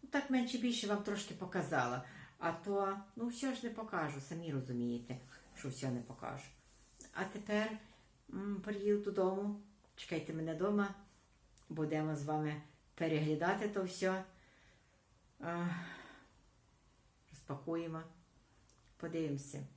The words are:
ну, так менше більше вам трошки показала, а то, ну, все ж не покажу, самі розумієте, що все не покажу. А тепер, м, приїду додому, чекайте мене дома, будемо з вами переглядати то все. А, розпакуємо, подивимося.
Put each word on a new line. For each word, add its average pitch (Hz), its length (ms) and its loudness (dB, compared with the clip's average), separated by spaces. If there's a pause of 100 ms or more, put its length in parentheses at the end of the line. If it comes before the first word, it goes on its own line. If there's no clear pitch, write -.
ну, 269 60 -14
так 285 200 0
менше 247 280 4
більше 233 300 2
вам 202 160 2
трошки 202 300 -2
показала, 135 680 2 (360)
а 170 120 2
то, 196 460 2 (180)
ну, 233 120 -2
все 247 280 0
ж 226 80 -8
не 240 60 -2
покажу, 165 520 -2
самі 165 320 -4
розумієте, 120 640 -2 (380)
що - 140 -6
все 131 220 -2
не 120 100 -2
покажу. - 460 -8 (680)
А 185 100 -2
тепер, 214 540 0 (560)
м, 196 300 -2
приїду 208 380 2
додому, 196 580 2 (360)
чекайте 160 380 -2
мене 160 220 0
дома, 196 400 4 (760)
будемо 156 460 2
з 143 80 -2
вами 151 380 0 (400)
переглядати 160 680 4
то 202 140 0
все. 185 420 2 (1120)
А, 170 280 0 (1600)
розпакуємо, 160 760 -4 (920)
подивимося. 147 800 -2